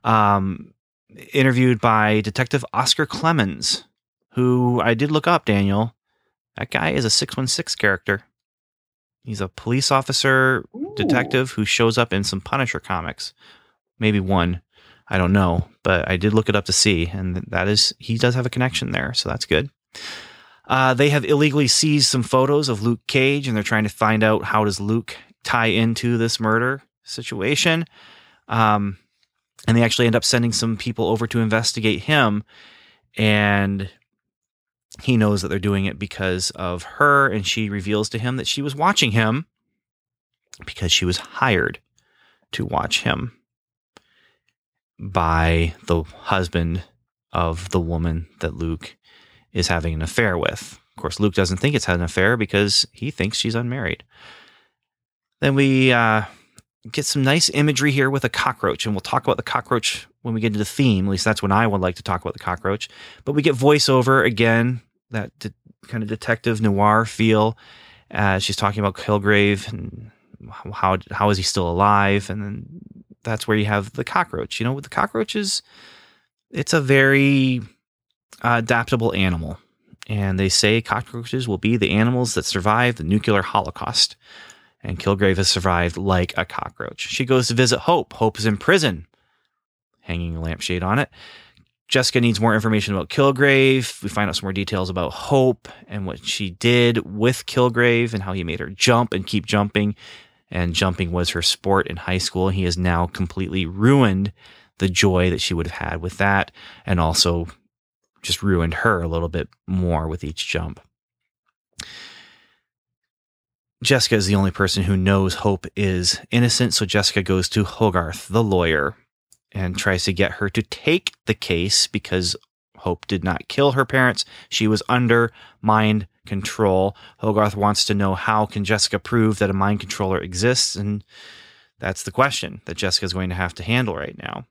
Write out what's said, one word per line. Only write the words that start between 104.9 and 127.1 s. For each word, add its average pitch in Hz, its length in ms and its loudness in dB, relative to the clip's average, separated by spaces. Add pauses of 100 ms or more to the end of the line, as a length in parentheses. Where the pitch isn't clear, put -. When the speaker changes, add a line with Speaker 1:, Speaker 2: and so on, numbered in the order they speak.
Speaker 1:
that 82 100 -4
she - 140 -4
would 85 120 -2
have 80 240 -6
had 82 100 -6
with 87 180 -10
that, 98 340 2 (340)
and 90 140 0
also 85 480 0 (720)
just - 220 -6
ruined 85 300 2
her 98 280 0
a 82 60 -4
little 82 200 -2
bit 110 200 -6 (180)
more 87 400 -2
with 80 160 -6
each 76 240 -8
jump. 82 340 -6 (3000)
Jessica 117 340 2
is 98 100 0
the 101 80 2
only 98 160 2
person 98 320 -2
who 95 140 0
knows 95 380 2
Hope 101 320 -2 (100)
is 92 440 -2 (120)
innocent, 120 420 2
so 110 100 0
Jessica 98 380 0
goes 92 280 0
to 107 120 0
Hogarth, 90 640 -2
the 113 160 2
lawyer, 82 540 0 (560)
and 92 240 -4
tries 92 280 0
to 98 80 -2
get 92 200 0
her 101 180 -4
to 113 120 -2
take - 500 -2 (140)
the 110 80 0
case 90 520 -2
because 92 500 -4 (420)
Hope - 280 -6
did 90 180 -4
not 90 240 -4
kill 139 240 2
her 131 120 2
parents. 127 400 2 (240)
She 110 200 0
was 107 200 2
under 117 440 2 (280)
mind 107 460 2 (200)
control. 98 720 0 (220)